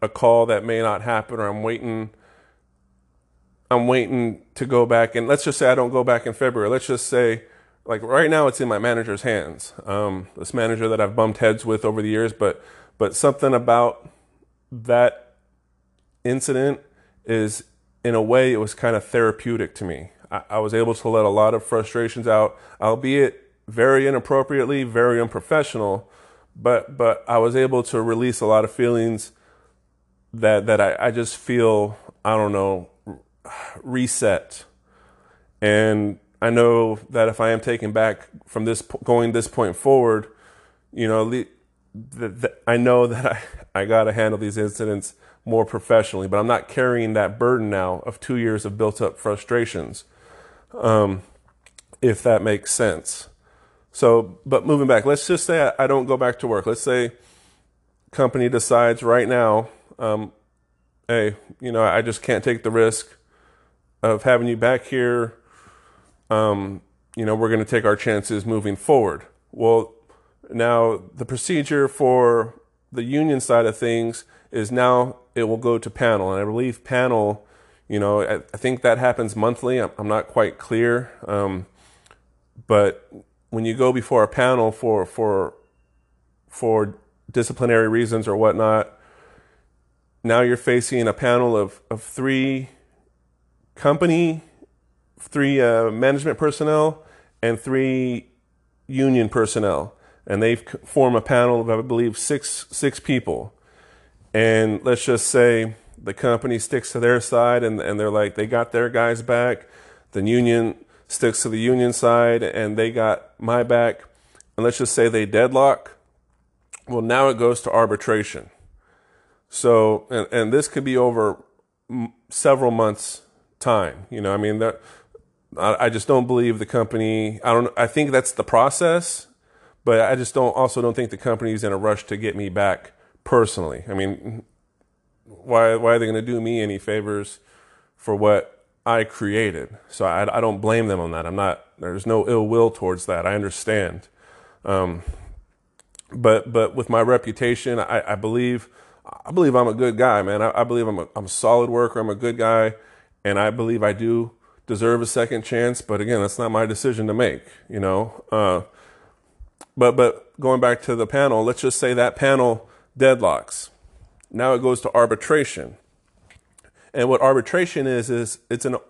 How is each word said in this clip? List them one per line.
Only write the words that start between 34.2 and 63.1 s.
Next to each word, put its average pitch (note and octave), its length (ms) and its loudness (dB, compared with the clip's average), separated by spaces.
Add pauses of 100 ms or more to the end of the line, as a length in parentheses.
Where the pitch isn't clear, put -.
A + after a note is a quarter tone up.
And G#2+ 580 0 (220)
I A2+ 80 2
know A#2 500 4 (100)
that A2+ 180 2
if A2 120 -4
I A2+ 100 0
am A2+ 100 0
taken A2+ 320 -4
back A2 380 -2 (160)
from A2 200 -6
this A2+ 160 -2
po-, - 220 -14
going A#2 300 2
this A2+ 140 -2
point G#2+ 280 -2
forward, A#2+ 520 2 (680)
you A2+ 140 -2
know, A2 220 0
the, B2 180 -4 (460)
the, A#2 360 -12
the, A#2+ 280 -8 (100)
I A#2 100 4
know B2 300 4
that A#2+ 180 -6
I, - 560 -6
I G2 40 -2
gotta A2 280 2
handle A2 240 0
these G#2 200 -6
incidents G#2 580 -6 (280)
more A2+ 220 0
professionally, G#2 600 0
but G2+ 100 0
I'm G#2+ 100 0
not A#2+ 200 0
carrying A#2+ 460 -2
that G#2 240 -2
burden A#2 320 0
now F#2 360 -2
of A2 140 -12
two B2+ 180 -6
years A2 280 -4
of G2+ 120 -8
built G#2+ 240 -2
up F#2+ 160 -4
frustrations, G#2 880 -6 (680)
um, G#2+ 480 0 (800)
if A#2 220 0
that A2 180 4
makes G#2 300 -2
sense. - 580 -4 (640)
So, A#2 540 2
but C3+ 200 0
moving D3 220 2
back, A#2 180 4
let's C#3 200 0
just F3 200 -2
say D#3+ 220 2
I, C3+ 180 0
I - 20 0
don't C3+ 180 0
go C3 120 0
back B2+ 220 -2
to C3 80 -6
work. G#2 180 -2
Let's A2+ 160 -4
say B2 300 -2 (1000)
company B2 380 0
decides A#2 520 2
right A#2+ 260 2
now, A2+ 420 2 (280)
um, G#2+ 360 -4 (760)
"Hey, G#2+ 300 -2 (240)
you B2+ 100 -8
know, A2+ 120 0
I G2+ 180 4
just A2+ 200 -8
can't A2 220 -2
take A#2 200 -2
the A2 80 -2
risk A2+ 440 0 (880)